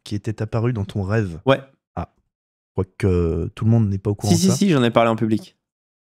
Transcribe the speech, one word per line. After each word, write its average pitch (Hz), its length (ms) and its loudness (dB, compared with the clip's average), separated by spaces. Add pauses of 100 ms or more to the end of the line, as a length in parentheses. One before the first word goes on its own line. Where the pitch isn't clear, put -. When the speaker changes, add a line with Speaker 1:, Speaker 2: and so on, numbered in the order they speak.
Speaker 1:
qui - 100 -12
était 107 300 -6
apparu 113 280 0
dans 104 140 -2
ton 104 160 -4
rêve. 95 460 -2
Speaker 2:
Ouais. 135 120 -2 (360)
Speaker 1:
Ah. - 180 -10 (640)
Je 98 60 -2
crois - 160 -16
que 87 560 0
tout - 100 -4
le 110 60 4
monde 113 180 4
n'est 98 80 -2
pas 104 140 -4
au 101 40 -2
courant - 160 0
Speaker 2:
Si, 170 60 6
Speaker 1:
de 165 60 -2
Speaker 2:
si, 190 60 4
Speaker 1:
ça. 175 80 4
Speaker 2:
si, 202 120 2
j'en 139 140 4
ai 117 80 2
parlé 117 180 4
en 113 60 2
public. 110 420 -2 (600)